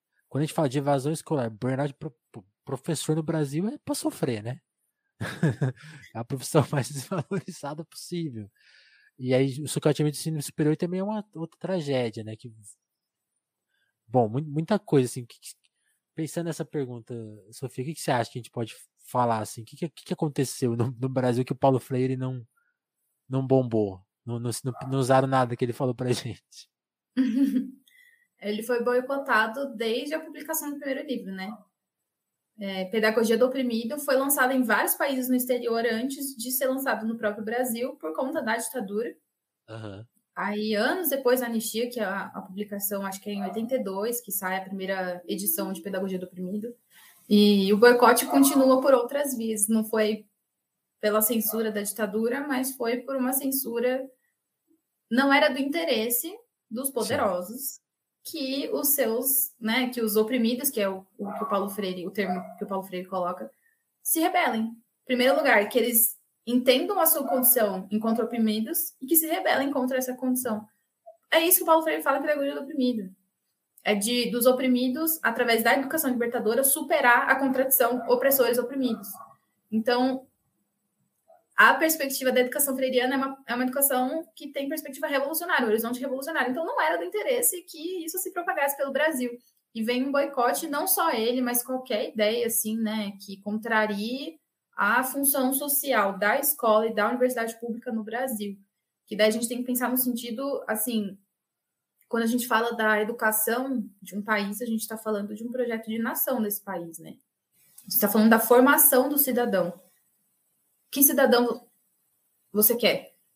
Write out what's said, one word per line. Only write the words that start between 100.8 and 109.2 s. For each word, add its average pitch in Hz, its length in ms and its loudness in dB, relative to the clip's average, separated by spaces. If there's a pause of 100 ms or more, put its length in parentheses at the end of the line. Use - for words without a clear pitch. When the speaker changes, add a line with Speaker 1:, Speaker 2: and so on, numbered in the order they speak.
Speaker 2:
quando 233 140 0
a 226 40 0
gente 233 200 0
fala 233 260 2
da 214 280 2
educação 226 880 0 (120)
de 180 120 -14
um 208 80 -6
país, 208 400 -2
a 247 40 -6
gente 220 200 -2
tá 220 120 -8
falando 214 360 -4
de 220 120 -10
um 240 60 -8
projeto 233 360 -4
de 220 120 -4
nação 254 420 -2
desse 208 200 -4
país, 170 380 -10
né? 160 160 -18 (720)
A - 20 -18
gente - 100 -2
tá 202 100 2
falando 220 200 6
da 226 100 8
formação 262 680 8
do 294 100 -2
cidadão. 208 600 0 (1120)